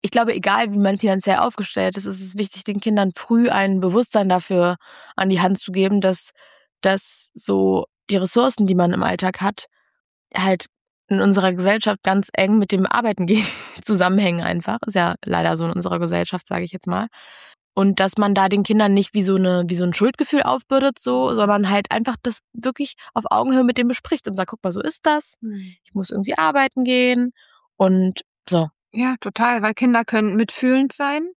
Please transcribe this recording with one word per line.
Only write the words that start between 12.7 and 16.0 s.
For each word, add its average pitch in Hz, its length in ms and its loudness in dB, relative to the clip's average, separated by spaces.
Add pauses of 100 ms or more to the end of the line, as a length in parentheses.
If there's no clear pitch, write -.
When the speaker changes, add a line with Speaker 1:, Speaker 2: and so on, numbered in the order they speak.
Speaker 1:
dem 185 140 2
Arbeiten 220 420 -2
gehen 214 180 2 (180)
<laughs> - 180 -20
zusammenhängen 185 600 0
einfach. 175 440 -4
Ist 202 100 -6
ja 175 200 2 (100)
leider 165 320 0
so 165 80 -4
in 165 60 -2
unserer 175 280 -4
Gesellschaft, 175 480 -4